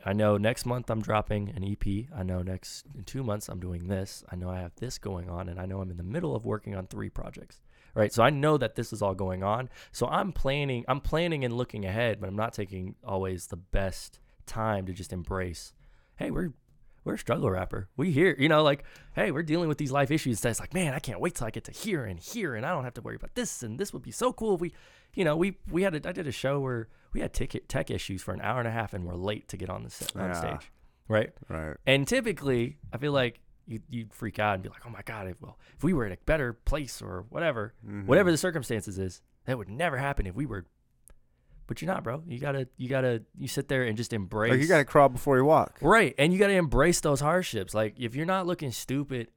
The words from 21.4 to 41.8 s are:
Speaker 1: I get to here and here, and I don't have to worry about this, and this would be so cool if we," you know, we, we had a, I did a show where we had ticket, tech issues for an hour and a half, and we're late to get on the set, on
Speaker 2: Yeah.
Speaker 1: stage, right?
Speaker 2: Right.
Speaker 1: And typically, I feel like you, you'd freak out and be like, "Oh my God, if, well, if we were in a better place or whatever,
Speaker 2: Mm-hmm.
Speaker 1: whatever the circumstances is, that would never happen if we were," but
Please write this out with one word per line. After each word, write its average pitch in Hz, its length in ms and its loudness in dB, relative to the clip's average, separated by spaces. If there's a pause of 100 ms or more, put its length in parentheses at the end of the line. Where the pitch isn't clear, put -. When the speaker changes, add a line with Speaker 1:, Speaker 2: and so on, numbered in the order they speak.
Speaker 1:
I - 40 -6
get - 140 -8
to - 80 -14
here 170 320 -4
and 92 120 -6
here, 170 380 -6
and 110 100 -4
I 156 40 -2
don't 151 160 -2
have 123 80 -8
to 113 80 -14
worry 110 160 -8
about - 180 -12
this, - 260 -6
and 113 160 -6
this 196 140 -4
would 139 120 -10
be 131 80 -14
so 254 200 0
cool 214 240 0
if 160 60 0
we," 175 100 -4 (440)
you 190 100 2
know, 151 100 4
we, 180 220 0 (120)
we 165 140 0
had 185 120 2
a, 147 120 -6
I 175 60 -4
did 170 140 -6
a 127 40 -2
show 139 300 0
where 123 260 -4 (260)
we - 80 -2
had - 120 -4
ticket, - 360 -4
tech - 200 -2
issues 98 320 -6
for - 120 -6
an 92 80 -8
hour 123 180 -2
and 117 80 0
a 113 40 -2
half, 113 220 -4
and 90 120 -6
we're 87 100 -6
late 95 320 -4
to - 100 -10
get 95 120 -8
on 104 140 -8
the 120 60 -14
set, - 280 -8
on 92 120 -4
Speaker 2:
Yeah. 90 40 -2
Speaker 1:
stage, 82 380 -6 (360)
right? 107 240 2 (160)
Speaker 2:
Right. 80 300 -6 (100)
Speaker 1:
And 139 180 6
typically, 147 720 0 (140)
I 123 60 -6
feel 143 160 -2
like 123 260 0 (260)
you, 113 140 -8 (100)
you'd 113 240 -8
freak - 240 -8
out 107 180 2
and 95 80 -6
be - 60 -10
like, - 160 -20
"Oh 120 40 -14
my 110 160 -14
God, 107 240 -10
if, 87 120 -12
well, 131 160 -16 (200)
if - 60 -6
we 180 100 4
were 123 120 0
in 98 60 -4
a 90 140 -8
better 147 280 2
place - 480 -4
or 92 280 -8
whatever, 117 440 -2 (140)
Speaker 2:
Mm-hmm. 101 200 -8
Speaker 1:
whatever 175 240 8
the 156 60 4
circumstances 113 640 -2
is, 92 220 -4 (240)
that 123 120 -2
would 95 120 -10
never 139 280 -2
happen 139 300 0
if 90 80 -8
we 139 100 -2
were," 101 200 -6 (1000)
but - 140 -6